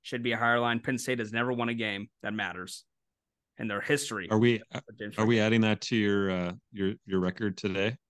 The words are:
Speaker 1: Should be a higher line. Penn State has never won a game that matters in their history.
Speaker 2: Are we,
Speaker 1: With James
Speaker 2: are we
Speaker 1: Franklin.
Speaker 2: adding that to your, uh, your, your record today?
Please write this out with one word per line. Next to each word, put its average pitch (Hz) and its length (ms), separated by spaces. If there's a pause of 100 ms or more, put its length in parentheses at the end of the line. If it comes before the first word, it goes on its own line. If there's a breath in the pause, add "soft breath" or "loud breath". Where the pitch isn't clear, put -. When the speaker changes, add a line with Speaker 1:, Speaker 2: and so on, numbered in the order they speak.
Speaker 1:
Should 123 200
be 120 100
a 113 60
higher 120 220
line. 117 200
Penn 127 180
State 127 200
has 107 140
never 120 200
won 120 160
a 117 60
game 107 340 (140)
that 104 100
matters 90 520 (720)
in 117 100
their 101 120
history. 117 500
Speaker 2:
Are 110 80
we, 117 240 (100)
Speaker 1:
With - 260
James 104 200
Speaker 2:
are 110 80
we 117 100
Speaker 1:
Franklin. - 40
Speaker 2:
adding 110 220
that 107 200
to 120 140
your, 101 340
uh, 90 220 (200)
your, 98 220 (120)
your 95 140
record 92 360
today? 101 400 (140)